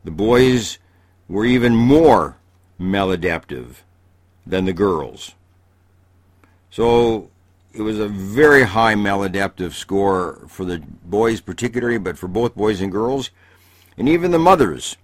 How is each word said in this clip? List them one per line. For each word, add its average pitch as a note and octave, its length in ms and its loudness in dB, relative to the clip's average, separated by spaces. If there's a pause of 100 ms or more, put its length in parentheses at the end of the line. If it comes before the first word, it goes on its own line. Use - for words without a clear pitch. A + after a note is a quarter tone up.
The E2+ 60 -12
boys A#2+ 640 2 (500)
were G2+ 180 -4
even A#2+ 300 2
more A#2+ 640 4 (420)
maladaptive F2 960 -4 (680)
than F#2 200 -2
the F#2+ 80 -2
girls. E2+ 600 -4 (1400)
So A#2 600 0 (440)
it A2 80 -12
was G#2+ 180 -4
a G#2 80 -4
very A#2 560 4
high A2 320 2
maladaptive G2 760 -4
score F#2+ 760 -2
for - 160 -12
the F2+ 160 -6 (240)
boys G#2+ 380 -2
particularly, A#2+ 560 -4
but F2+ 200 -8
for F#2 100 -12
both A2+ 280 -4
boys G#2 240 -2
and G2 120 -4
girls. B2 380 -4 (680)
And A#2+ 100 -2
even E3+ 240 0
the E3 80 2
mothers C#3+ 640 2